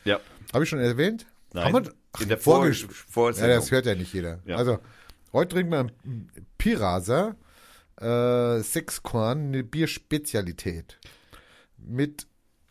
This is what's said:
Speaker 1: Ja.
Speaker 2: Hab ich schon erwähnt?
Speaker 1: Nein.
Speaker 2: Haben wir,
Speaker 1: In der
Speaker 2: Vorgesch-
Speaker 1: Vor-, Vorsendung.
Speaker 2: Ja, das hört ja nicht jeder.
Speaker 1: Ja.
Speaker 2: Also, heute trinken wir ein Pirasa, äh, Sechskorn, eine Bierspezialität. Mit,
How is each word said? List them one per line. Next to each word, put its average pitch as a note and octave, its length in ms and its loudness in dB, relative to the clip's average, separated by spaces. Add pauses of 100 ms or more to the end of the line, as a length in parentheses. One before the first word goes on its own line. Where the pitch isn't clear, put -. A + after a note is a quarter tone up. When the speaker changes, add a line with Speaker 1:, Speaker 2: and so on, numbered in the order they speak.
Speaker 1:
Ja. G2+ 160 2 (320)
Speaker 2:
Hab B2+ 100 2
ich E3+ 60 2
schon D3+ 120 -2
erwähnt? C#3 460 0 (280)
Speaker 1:
Nein. G2 200 2
Speaker 2:
Haben A#3+ 120 2
wir, - 80 -14 (280)
Speaker 1:
In G#2 60 -4
der G#2+ 140 2
Speaker 2:
Vorgesch- D#3+ 440 4
Speaker 1:
Vor-, - 460 0
Vorsendung. A2+ 180 2
Speaker 2:
Ja, B2 60 8
das - 160 0
hört B2+ 140 4
ja G#2 100 2
nicht F2+ 180 -6
jeder. E2+ 320 -6
Speaker 1:
Ja. F2+ 120 -4
Speaker 2:
Also, B2 220 2 (520)
heute E3+ 240 0
trinken F3 160 0
wir D3+ 80 2
ein A#2+ 500 -8 (280)
Pirasa, B2+ 800 0 (640)
äh, A#2+ 600 2
Sechskorn, B2+ 880 -4
eine C3+ 160 -2
Bierspezialität. A2 1400 -4 (800)
Mit, C#3 500 -6 (440)